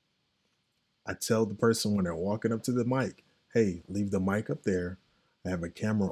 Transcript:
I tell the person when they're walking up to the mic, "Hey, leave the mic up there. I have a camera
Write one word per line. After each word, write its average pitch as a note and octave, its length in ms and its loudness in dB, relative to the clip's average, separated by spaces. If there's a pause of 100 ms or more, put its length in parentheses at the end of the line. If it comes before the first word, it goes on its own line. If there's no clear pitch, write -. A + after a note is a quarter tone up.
(1080)
I G2 80 -6
tell A2 320 0
the G2+ 80 -8
person A2+ 400 2
when G2 100 2
they're E2+ 100 -2
walking G#2 380 -2
up A2+ 120 -4
to B2+ 80 0
the A#2+ 120 0
mic, B2 400 -2 (300)
"Hey, G2 340 2
leave G2+ 220 -2
the G2 100 0
mic G2 300 0
up - 120 -6
there. F#2 360 -2 (460)
I F2+ 60 -4
have F2 120 -2
a E2 80 -6
camera G#2+ 420 0